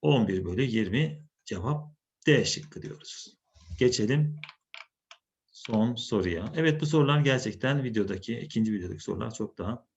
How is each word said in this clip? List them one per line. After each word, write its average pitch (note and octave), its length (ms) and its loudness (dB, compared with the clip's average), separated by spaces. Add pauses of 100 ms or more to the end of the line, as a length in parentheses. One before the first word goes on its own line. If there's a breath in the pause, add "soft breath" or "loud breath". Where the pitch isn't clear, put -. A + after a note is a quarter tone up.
On C3+ 260 4
bir F#2 160 -2
bölü F2+ 180 -2
yirmi A#2 640 -2 (160)
cevap A2+ 520 -6 (300)
D C3+ 180 6
şıkkı - 380 -6
diyoruz. - 560 -14 (400)
Geçelim B2+ 580 2 (1120)
son A2+ 440 0
soruya. F#2+ 640 -2
Evet, D#3 240 2
bu D#3 60 -2
sorular D3 340 4
gerçekten C3 640 0
videodaki, A2 540 -2
ikinci A2 340 0
videodaki F2+ 300 -6
sorular A2 320 -6
çok - 240 -8
daha G#2 280 -6 (100)